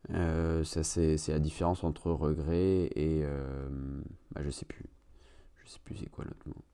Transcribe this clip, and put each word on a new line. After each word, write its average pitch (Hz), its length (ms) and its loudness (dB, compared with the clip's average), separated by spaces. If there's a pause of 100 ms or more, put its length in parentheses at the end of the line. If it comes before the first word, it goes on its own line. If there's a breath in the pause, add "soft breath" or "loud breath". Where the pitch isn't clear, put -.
(100)
Euh, 80 520 2
ça, 78 200 0
c'est, 78 340 4
c'est 76 140 -2
la 78 80 2
différence 85 440 2
entre 82 280 0
regret 82 840 2
et, 78 280 2
euh, 69 440 -4 (680)
bah, - 100 -8
je 71 80 -2
sais - 140 -8
plus. - 200 -14 (720 soft breath)
Je - 140 -20
sais - 140 -20
plus - 120 -12
c'est - 140 -10
quoi - 160 -10
l'autre - 200 -12
mot. - 180 -12 (100)